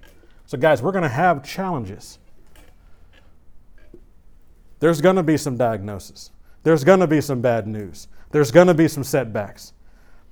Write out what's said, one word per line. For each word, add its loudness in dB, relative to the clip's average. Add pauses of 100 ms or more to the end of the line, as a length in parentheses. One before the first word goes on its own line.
(460)
So -10
guys, 2
we're -2
gonna -2
have 0
challenges. -10 (2500)
There's 2
gonna 2
be 2
some -4
diagnosis. -6 (320)
There's 2
gonna 6
be 2
some -4
bad -2
news. -12 (240)
There's 2
gonna 6
be 4
some -8
setbacks. -6 (600)